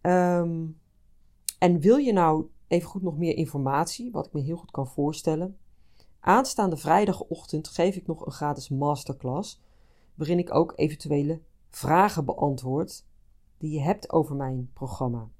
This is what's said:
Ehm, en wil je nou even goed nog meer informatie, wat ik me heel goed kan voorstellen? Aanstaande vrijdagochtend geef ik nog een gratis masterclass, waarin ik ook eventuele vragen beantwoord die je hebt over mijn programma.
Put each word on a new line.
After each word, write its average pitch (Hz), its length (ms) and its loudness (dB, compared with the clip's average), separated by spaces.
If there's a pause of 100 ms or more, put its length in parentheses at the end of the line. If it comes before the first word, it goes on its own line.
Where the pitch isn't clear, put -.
Ehm, 175 640 2 (920)
en 175 220 4
wil 208 160 8
je 269 160 2
nou 160 340 4 (200)
even 170 220 0
goed 190 140 -8
nog 165 160 -4
meer 165 180 0
informatie, 147 760 -2
wat - 160 -6
ik - 60 -20
me 151 80 -2
heel 156 160 -4
goed - 140 -16
kan 135 160 -4
voorstellen? 156 720 -2 (640)
Aanstaande 202 560 2
vrijdagochtend 170 920 0
geef 185 280 0
ik 175 100 -10
nog 160 200 -8
een 135 60 -8
gratis 147 360 -4
masterclass, 139 920 -4 (540)
waarin 156 240 0
ik 175 160 -2
ook 160 220 4
eventuele 147 640 -2 (280)
vragen 165 560 2
beantwoord 135 800 -2 (540)
die 156 140 -6
je 151 80 -4
hebt 170 320 -2
over 147 240 2
mijn 131 360 -4
programma. 120 560 -6 (120)